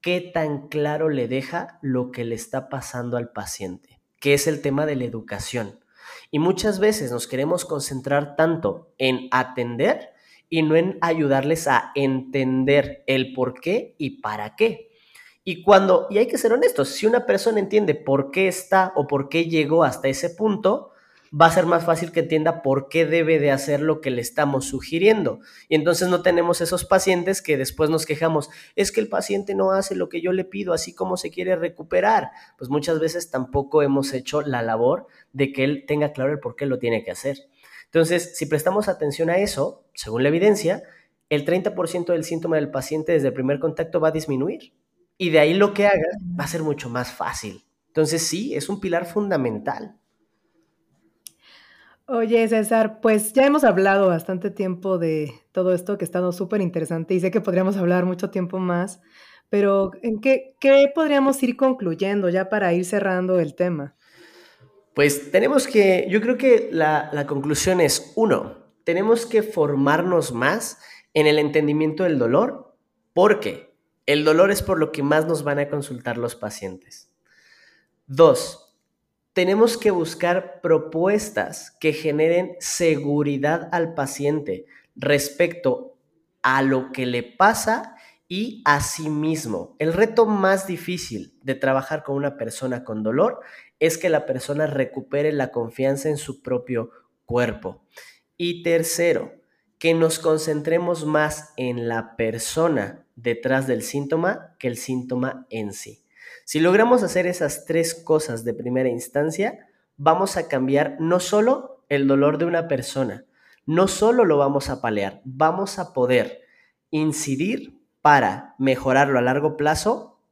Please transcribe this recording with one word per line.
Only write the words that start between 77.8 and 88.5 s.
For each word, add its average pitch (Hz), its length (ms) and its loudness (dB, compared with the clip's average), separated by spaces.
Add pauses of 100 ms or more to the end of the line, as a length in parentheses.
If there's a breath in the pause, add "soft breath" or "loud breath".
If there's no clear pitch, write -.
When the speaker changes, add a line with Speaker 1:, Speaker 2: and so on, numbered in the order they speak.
Speaker 1:
Dos, 139 540 4 (720)
tenemos 208 440 4
que 214 140 2
buscar 175 720 -2
propuestas 165 1200 -2
que 156 120 2
generen 160 680 0
seguridad 147 1120 0
al 165 220 -2
paciente 143 720 -4 (280 soft breath)
respecto 139 1040 -2 (440)
a 131 220 2
lo 135 300 0
que 131 120 -4
le 123 200 -4
pasa 220 720 0 (320 loud breath)
y 208 360 -8